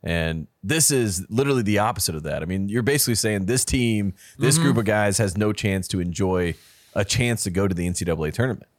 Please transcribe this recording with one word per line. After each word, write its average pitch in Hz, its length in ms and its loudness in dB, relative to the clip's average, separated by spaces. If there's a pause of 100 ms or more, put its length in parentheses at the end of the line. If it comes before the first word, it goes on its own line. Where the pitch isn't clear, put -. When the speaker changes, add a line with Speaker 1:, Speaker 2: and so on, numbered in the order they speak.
Speaker 1:
And 80 420 -2 (180)
this 147 280 2
is 107 380 0
literally 131 340 2
the 101 160 2
opposite 104 360 -2
of 76 80 -6
that. 73 200 -4
I - 20 -6
mean, 95 240 -4
you're 113 140 0
basically 139 320 2
saying 104 300 0
this 117 200 0
team, 110 480 0 (240)
this 147 180 2
Speaker 2:
Mm-hmm. 160 100 2
Speaker 1:
group 127 120 4
of 110 80 0
guys 104 320 2
has 98 180 0
no 107 180 0
chance 95 360 -2
to 95 100 -2
enjoy 90 540 0 (420)
a 104 100 0
chance 117 380 0
to 104 60 -2
go 95 180 2
to 95 60 0
the 87 140 -2
N 90 80 -2
C 87 100 -4
double 80 200 0
A 78 60 -2
tournament. 120 360 -2 (120)